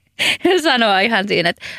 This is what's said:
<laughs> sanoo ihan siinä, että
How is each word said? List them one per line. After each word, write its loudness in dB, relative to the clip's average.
<laughs> 0
sanoo 2
ihan 0
siinä, 0
että -8